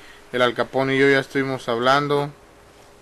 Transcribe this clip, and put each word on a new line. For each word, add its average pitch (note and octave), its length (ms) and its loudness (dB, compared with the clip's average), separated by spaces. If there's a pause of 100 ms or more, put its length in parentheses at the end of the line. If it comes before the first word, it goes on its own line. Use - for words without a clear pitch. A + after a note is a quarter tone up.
(320)
El B2 100 0
Al A#2+ 120 2
Capone C3 400 -2
y C3+ 60 0
yo C#3 80 6
ya C#3 100 4
estuvimos C3+ 500 -4
hablando, C#3+ 640 0 (720)